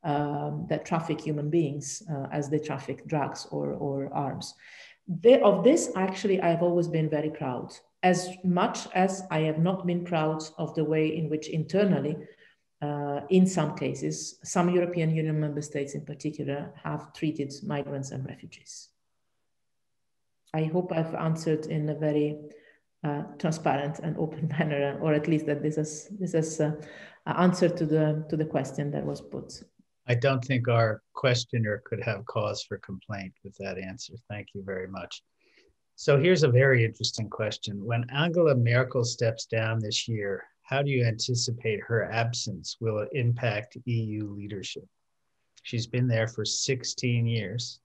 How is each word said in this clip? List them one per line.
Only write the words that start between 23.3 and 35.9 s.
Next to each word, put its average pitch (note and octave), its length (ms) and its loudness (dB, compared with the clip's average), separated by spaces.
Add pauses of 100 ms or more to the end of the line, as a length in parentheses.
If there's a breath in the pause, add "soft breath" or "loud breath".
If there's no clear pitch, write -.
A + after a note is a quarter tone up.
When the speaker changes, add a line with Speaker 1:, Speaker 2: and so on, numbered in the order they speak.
Speaker 1:
transparent D3+ 600 0
and D#3 180 -4
open D#3 300 -2
<laughs> D3+ 120 -2
manner, C#3+ 420 2
or D#3+ 120 4
at D3 140 2
least D#3 200 2
that D3 140 0
this D3+ 160 0
is, - 320 -4 (100)
this F3+ 140 -4
is, D#3+ 280 0
uh, D3+ 100 2 (540 loud breath)
an - 120 0
answer F3+ 320 6
to E3+ 160 0
the, D#3 440 2
to E3 80 0
the D#3 80 2
question C#3+ 460 -2
that C#3+ 140 -4
was C#3+ 160 -4
put. - 420 -12 (420)
Speaker 2:
I B2 100 2
don't C3 280 2
think B2 240 0
our A2+ 340 4 (120)
questioner A#2+ 720 0
could G2+ 180 -6
have G#2+ 220 -4
cause G#2 380 -2
for G2+ 160 -8
complaint F#2+ 540 -10 (120)
with G2 140 -18
that F#2+ 180 -6
answer. F#2+ 360 -10 (160)
Thank G#2 240 -10
you G2+ 80 -10
very F#2 280 -6
much. F2+ 340 -12 (720 soft breath)